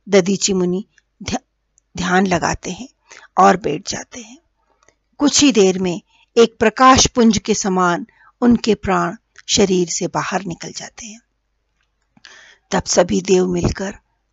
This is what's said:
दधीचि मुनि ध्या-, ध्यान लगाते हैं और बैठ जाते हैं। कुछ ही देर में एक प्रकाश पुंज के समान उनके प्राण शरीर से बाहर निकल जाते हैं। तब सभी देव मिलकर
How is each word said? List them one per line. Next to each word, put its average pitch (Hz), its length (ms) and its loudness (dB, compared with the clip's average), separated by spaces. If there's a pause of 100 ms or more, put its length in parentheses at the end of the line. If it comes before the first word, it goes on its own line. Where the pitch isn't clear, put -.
दधीचि 190 440 2
मुनि 180 320 -2 (380)
ध्या-, - 200 -10 (540)
ध्यान 180 300 0
लगाते 165 440 -4
हैं 240 160 -14 (500)
और 190 200 4
बैठ - 320 -6
जाते - 320 -12
हैं। 226 160 -20 (800)
कुछ 285 240 2
ही 285 100 4
देर 185 280 2
में 180 220 -4 (360)
एक 233 220 2
प्रकाश 262 480 4
पुंज 226 300 2
के 208 180 -2
समान 185 520 -2 (340)
उनके 233 340 2
प्राण 180 400 -4 (320)
शरीर 185 420 2
से - 180 -6
बाहर 160 360 -6
निकल 165 280 -14
जाते - 340 -18
हैं। 220 160 -20 (1500)
तब 185 120 -2
सभी 185 380 0
देव 185 260 2
मिलकर 185 500 -4 (360)